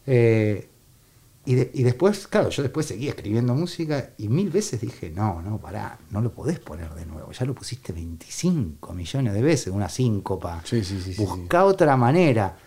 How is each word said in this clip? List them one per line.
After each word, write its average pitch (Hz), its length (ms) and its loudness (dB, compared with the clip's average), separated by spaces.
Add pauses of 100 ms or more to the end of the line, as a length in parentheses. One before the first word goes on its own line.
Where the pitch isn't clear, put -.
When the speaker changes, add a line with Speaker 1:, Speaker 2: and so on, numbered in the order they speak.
Speaker 1:
eh, 113 600 4 (800)
y 127 100 2
de-, 127 180 2
y 135 100 0
después, 180 440 2
claro, 160 220 2
yo - 140 -2
después 156 220 -2
seguí 110 220 -6
escribiendo 120 480 0
música 156 640 -4
y 107 120 -6
mil 175 200 2
veces 170 320 -2
dije, - 280 -8
"No, 85 320 -2
no, 101 180 -6
pará, - 380 -10 (140)
no 104 100 -2
lo 120 100 0
podés - 280 -4
poner 80 340 -12
de 82 120 -12
nuevo, 80 260 -14
ya - 140 -6
lo 135 80 -4
pusiste - 400 -10
veinticinco 85 1000 -4
millones 101 400 -2
de 104 80 0
veces, 131 320 2
una 101 160 -2
síncopa, 95 760 -2
Speaker 2:
Sí, 117 180 0
sí, 95 180 -4
sí, 92 120 -8
sí, 104 100 -2
Speaker 1:
buscá 90 380 0
Speaker 2:
sí. 196 60 6
Speaker 1:
otra 190 300 6
manera". 123 580 4 (100)